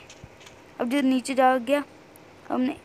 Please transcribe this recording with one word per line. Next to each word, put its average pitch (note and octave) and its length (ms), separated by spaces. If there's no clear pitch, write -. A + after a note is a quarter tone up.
अब B3 100
जो C#4+ 100
नीचे C4 340
जा C4 240
गया, C4+ 240
हमने B3+ 360